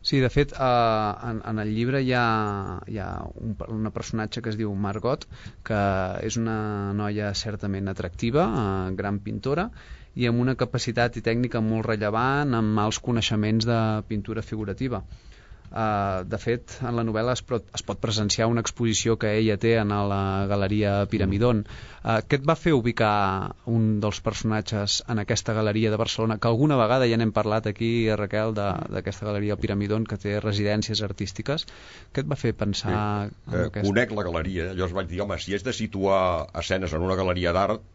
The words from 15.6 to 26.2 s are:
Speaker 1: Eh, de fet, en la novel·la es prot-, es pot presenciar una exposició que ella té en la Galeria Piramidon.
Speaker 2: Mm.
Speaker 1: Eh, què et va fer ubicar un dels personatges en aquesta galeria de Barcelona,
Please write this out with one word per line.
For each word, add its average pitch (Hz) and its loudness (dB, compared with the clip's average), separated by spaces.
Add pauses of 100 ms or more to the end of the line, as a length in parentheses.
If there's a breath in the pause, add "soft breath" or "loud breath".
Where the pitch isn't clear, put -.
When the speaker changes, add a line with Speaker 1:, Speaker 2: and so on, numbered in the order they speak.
Speaker 1:
Eh, 101 0
de 104 -6
fet, - -4
en 120 -4
la 117 0
novel·la 113 0
es - -6
prot-, 113 -4
es - -6
pot - -6
presenciar 107 2
una 117 2
exposició 113 2
que 107 2
ella 110 4
té 113 4
en 107 2
la 101 0 (280)
Galeria 101 2 (180)
Piramidon. 104 2
Speaker 2:
Mm. - -14 (260 loud breath)
Speaker 1:
Eh, 110 2
què - 2
et 135 -4
va 160 4
fer 170 2
ubicar 117 4 (560)
un 110 4
dels 104 0
personatges 107 -2 (100)
en 110 0
aquesta 107 -2
galeria 107 2
de 107 0
Barcelona, 113 0